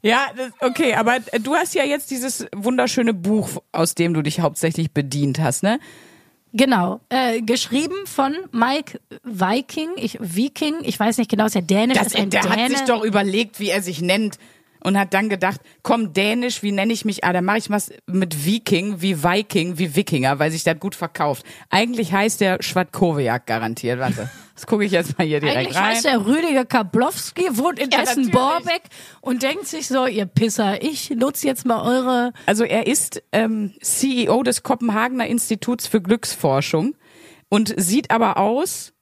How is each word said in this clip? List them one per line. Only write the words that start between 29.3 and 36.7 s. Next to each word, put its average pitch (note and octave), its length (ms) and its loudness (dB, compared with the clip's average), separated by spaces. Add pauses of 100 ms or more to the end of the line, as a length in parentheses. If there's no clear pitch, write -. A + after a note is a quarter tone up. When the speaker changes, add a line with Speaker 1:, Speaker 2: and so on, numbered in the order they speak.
Speaker 2:
denkt D4+ 240 -2
sich D#4+ 200 -8
so, B3+ 180 2
„Ihr G#3 200 -2
Pisser, G#3 560 0
ich D4+ 300 -6
nutze C4+ 360 0
jetzt C4 180 -4
mal A3+ 160 0
eure“. B3 500 0 (140)
Speaker 1:
Also G#3+ 200 2
er F#3+ 220 0
ist, - 340 -2 (120)
ähm, A3 480 0
C B3+ 440 0
E - 40 0
O B3+ 140 4
des B3 200 0
Kopenhagener A#3+ 640 0
Instituts A#3 600 -2
für A3 140 2
Glücksforschung E3 920 0 (540)